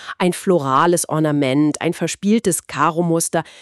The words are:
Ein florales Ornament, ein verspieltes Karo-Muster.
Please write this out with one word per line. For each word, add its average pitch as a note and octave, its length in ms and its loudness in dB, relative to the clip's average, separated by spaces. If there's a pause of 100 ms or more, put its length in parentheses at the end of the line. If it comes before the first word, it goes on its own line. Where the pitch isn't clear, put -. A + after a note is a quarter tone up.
(180)
Ein F3+ 160 0
florales D#3+ 760 2
Ornament, D3 720 0
ein E3 120 -2
verspieltes G3 760 -2
Karo-Muster. E3 760 0 (180)